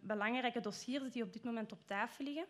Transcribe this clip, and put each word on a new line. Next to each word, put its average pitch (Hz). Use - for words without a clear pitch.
belangrijke 226
dossiers 254
die 240
op 180
dit 220
moment 226
op 190
tafel 214
liggen. 285